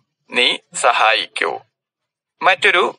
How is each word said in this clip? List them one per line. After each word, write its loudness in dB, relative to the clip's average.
നീ 0
സഹായിക്കൂ. 0
മറ്റൊരു 0